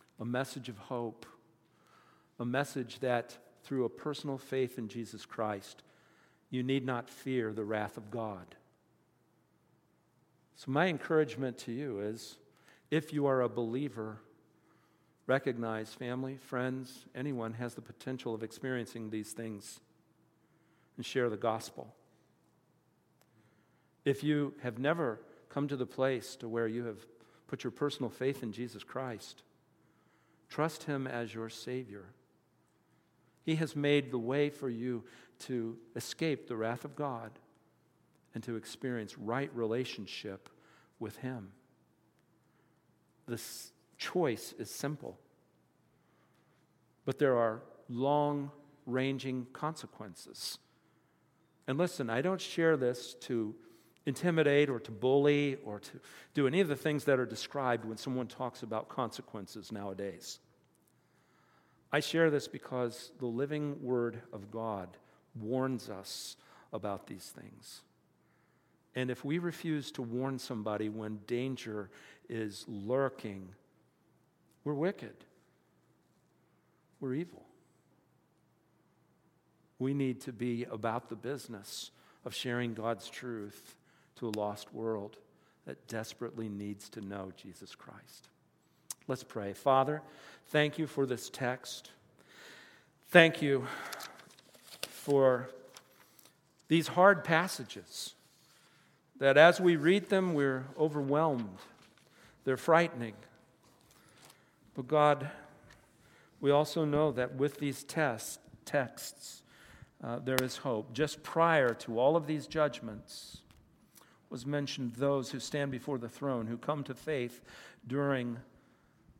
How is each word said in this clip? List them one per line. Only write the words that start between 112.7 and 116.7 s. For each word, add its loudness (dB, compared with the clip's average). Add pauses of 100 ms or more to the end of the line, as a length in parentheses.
was -8
mentioned -2
those 2
who -4
stand -2
before -4
the -6
throne, -2
who -4
come -2